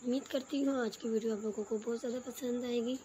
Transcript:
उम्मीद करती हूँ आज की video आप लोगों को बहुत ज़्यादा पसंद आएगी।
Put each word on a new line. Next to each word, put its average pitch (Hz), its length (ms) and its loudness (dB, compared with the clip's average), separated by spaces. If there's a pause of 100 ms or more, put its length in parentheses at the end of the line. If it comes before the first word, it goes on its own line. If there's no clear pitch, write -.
उम्मीद 254 240 2
करती 277 340 0
हूँ 277 220 4
आज 214 120 -2
की - 120 -4
video 220 280 2
आप 202 80 -4
लोगों 214 200 0
को 220 140 -2
बहुत 233 220 -2
ज़्यादा 247 180 -2 (120)
पसंद 247 340 -2
आएगी। 240 400 2